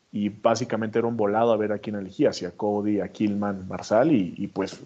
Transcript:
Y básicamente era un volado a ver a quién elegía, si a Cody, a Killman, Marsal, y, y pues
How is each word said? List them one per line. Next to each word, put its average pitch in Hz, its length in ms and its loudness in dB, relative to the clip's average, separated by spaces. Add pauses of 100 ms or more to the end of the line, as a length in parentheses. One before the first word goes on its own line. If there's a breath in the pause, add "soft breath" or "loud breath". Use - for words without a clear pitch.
(100)
Y 104 180 -2
básicamente 113 720 0
era 117 100 2
un 117 80 -2
volado 110 360 2
a 110 40 4
ver 104 160 0
a 101 60 -4
quién 104 180 -6
elegía, 95 360 0
si - 120 -8
a 87 60 -6
Cody, 104 500 0
a 92 80 -4
Killman, 101 600 -2
Marsal, 107 440 2
y, 95 240 2
y 98 120 -6
pues - 380 -6